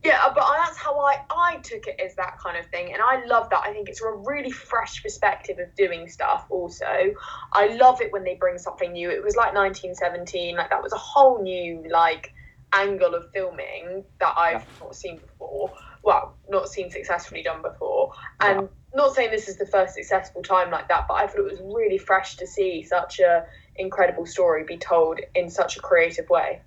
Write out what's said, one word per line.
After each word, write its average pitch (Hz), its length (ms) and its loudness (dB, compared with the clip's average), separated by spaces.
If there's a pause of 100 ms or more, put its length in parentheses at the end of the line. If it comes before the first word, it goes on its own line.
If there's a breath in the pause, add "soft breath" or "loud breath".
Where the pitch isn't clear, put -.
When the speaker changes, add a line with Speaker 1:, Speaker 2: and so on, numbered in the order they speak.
Speaker 1:
Yeah, 311 200 4
uh, 262 120 4
but 294 100 4 (100)
that's 320 220 0
how 294 220 -2
I, 277 180 4 (140)
I 339 320 0
took 214 240 -12
it 190 120 -10
as 185 160 -6
that 185 220 -8
kind 175 200 -8
of 170 100 -10
thing, 175 260 -8
and 202 80 -2
I 247 240 2
love 240 240 2
that. 202 160 2
I 208 80 -6
think 208 160 -10
it's - 140 -14
a 220 80 -4
really 262 400 -6
fresh - 500 -4
perspective 202 560 -2
of 180 180 -10
doing 170 320 0
stuff - 420 -2
also. - 360 -6 (680 loud breath)
I 208 280 4
love 254 200 10
it 214 120 -4
when 190 100 -4
they 180 120 -4
bring 180 240 0
something 175 320 -6
new. 175 180 -6
It 196 140 -4
was 208 120 0
like 226 200 4
nineteen 190 400 -2
seventeen, 175 600 -4
like, 170 120 -4
that - 140 0
was - 100 -6
a - 60 -6
whole 254 420 6
new, 175 480 -6
like, 165 440 2 (380 soft breath)
angle 190 440 2
of 170 180 -8
filming 185 720 -8 (160)
that 170 180 0
I've 180 240 2
Speaker 2:
Yeah. - 40 -20 (160)
Speaker 1:
not - 140 -16
seen - 220 -12
before. - 540 -10 (320 loud breath)
Well, - 320 2 (160)
not 190 180 -2
seen 180 220 -8
successfully 170 500 -8
done 165 220 -6
before. - 480 -2 (300 loud breath)
And 196 200 4
Speaker 2:
Yeah. 196 60 -6 (260)
Speaker 1:
not 269 220 4
saying 233 160 2
this 214 160 -4
is 196 100 -12
the 202 80 -4
first 190 300 0
successful - 480 -4
time 180 260 2
like 160 200 -6
that, 170 180 2
but - 80 -2
I 202 100 0
thought 208 140 -6
it 196 60 2
was 185 180 -8
really 202 340 0
fresh 190 400 0
to 180 80 -10
see 180 380 -2
such - 360 -2
a 170 260 6 (320 loud breath)
incredible 185 500 0
story 160 380 2
be 170 120 -10
told 165 420 2 (140)
in 175 160 0
such 170 280 -2
a - 40 -16
creative 170 480 2
way. - 380 2